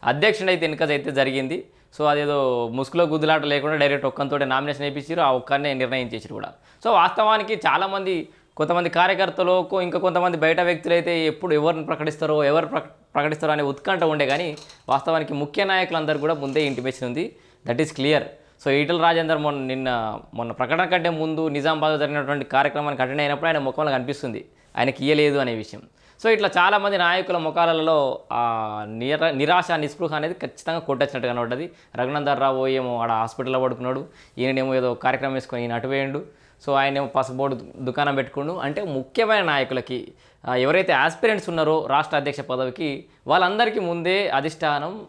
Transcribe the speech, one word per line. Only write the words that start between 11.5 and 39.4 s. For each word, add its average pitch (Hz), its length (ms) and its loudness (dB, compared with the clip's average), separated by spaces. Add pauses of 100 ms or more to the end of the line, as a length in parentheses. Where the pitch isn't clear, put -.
ఎవరిని 156 320 2
ప్రకటిస్తారో, 151 580 -2
ఎవరు 151 220 4
ప్రక-, - 500 -8
ప్రకటిస్తారో 151 380 0
అనే 151 100 0
ఉత్కంఠ 160 400 -2
ఉండే, 151 220 2
కానీ 151 320 -2 (320)
వాస్తవానికి 143 440 0
ముఖ్య 143 300 -2
నాయకులందరూ 165 540 0
కూడా 151 160 0
ముందే 139 320 0
ఇంటిమేషన్ 131 440 -4
ఉంది, 156 260 -4 (320)
that - 140 0
is 151 120 0
clear. 147 280 2 (440)
So 143 40 0
ఈటల 147 320 2
రాజేందర్ 165 360 2
మొన్న, 143 300 -2
నిన్న, 123 520 -4 (140)
మొన్న 117 180 -6
ప్రకటన 135 340 0
కంటే 175 240 0
ముందు 160 380 -2
నిజామాబాద్లో 151 500 0
జరిగినటువంటి 143 480 -2
కార్యక్రమానికి 143 560 0
అటెండ్ 135 200 -2
అయినప్పుడు 143 260 0
ఆయన 160 100 2
ముఖంలో 143 340 -2
కనిపిస్తుంది 127 540 -4 (320)
ఆయనకి 123 260 0
ఇయ్యలేదు 147 340 4
అనే 127 180 -2
విషయం. 107 260 -12 (420)
So 220 60 2
ఇట్లా 214 280 4
చాలామంది 196 400 4
నాయకుల 180 400 2
ముఖాలలో 160 840 2 (120)
ఆ 110 560 -2
నిరా-, 139 440 -2
నిరాశ, 160 400 2
నిస్పృహ 156 440 -2
అనేది 156 180 -4
ఖచ్చితంగా 160 460 -6
కొట్టొచ్చినట్టు 139 480 -2
కనబడ్డది. 123 440 -4 (240)
రఘునందన్ 139 460 0
రావు 131 260 2
ఏమో 127 340 0
ఆడ 117 100 0
హాస్పిటల్లో 123 480 -2
పడుకున్నాడు, 127 460 -2 (320)
ఈయనేమో 131 380 0
ఏదో 127 180 2
కార్యక్రమం 131 400 -2
వేసుకొని 127 280 -6
ఈయన 117 120 -4
అటు 120 140 -4
పోయిండు. 135 360 -4 (440)
So 143 60 0
ఆయనేమో 139 340 2
పసుబోర్డు 131 480 -2
దు-, - 300 -12
దుకాణం 139 300 0
పెట్టుకుండు. 143 380 -4
అంటే 151 280 -4
ముఖ్యమైన 202 600 0